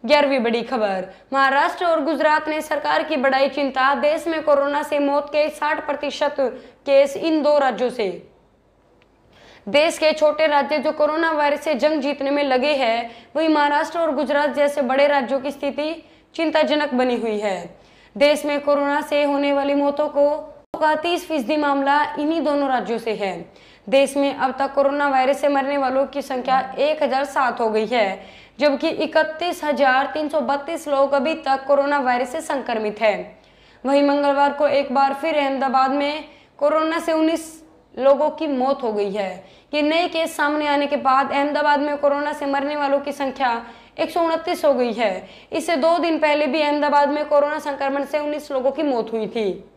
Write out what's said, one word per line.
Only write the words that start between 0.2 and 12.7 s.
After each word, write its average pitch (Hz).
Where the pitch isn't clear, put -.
बड़ी 233
खबर, 208
महाराष्ट्र 277
और 320
गुजरात 311
ने 311
सरकार 302
की 311
बढ़ाई 269
चिंता, 269
देश 294
में 320
कोरोना 285
से 294
मौत 285
के 302
साठ 302
प्रतिशत 285
केस 277
इन 320
दो 294
राज्यों 247
से। 196
देश 311
के 311
छोटे 302
राज्य 294
जो 302
कोरोना 302
वायरस 294
से 311
जंग 302
जीतने 277
में 285
लगे 269